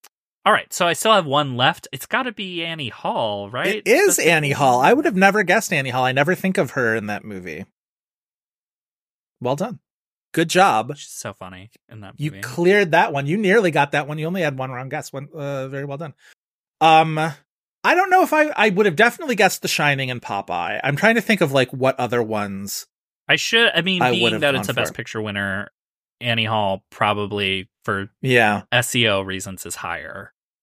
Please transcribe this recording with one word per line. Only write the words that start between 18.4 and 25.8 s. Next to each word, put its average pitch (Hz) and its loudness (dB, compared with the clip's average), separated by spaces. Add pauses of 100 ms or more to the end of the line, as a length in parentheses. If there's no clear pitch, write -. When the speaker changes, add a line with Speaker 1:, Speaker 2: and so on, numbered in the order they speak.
Speaker 2:
I 214 4
would 202 2
have 175 0
definitely 240 2
guessed 190 2
The 185 -4
Shining 139 0
and 120 -8
Popeye. 95 -4
I'm 139 0
trying 226 2
to 226 0
think 208 0
of, 147 0
like, 135 2
what 131 -2
other 120 -2
ones 101 -6 (420)
Speaker 1:
I 156 2
should, 233 2
I 170 0
mean, 180 0
Speaker 2:
I 123 4
Speaker 1:
being 120 0
Speaker 2:
would 113 2
have 110 -4
Speaker 1:
that 143 2
Speaker 2:
gone 135 0
Speaker 1:
it's 98 -6
a - -2
Best 123 -4
Speaker 2:
for. - -16
Speaker 1:
Picture 113 -8
winner, 101 -4 (500)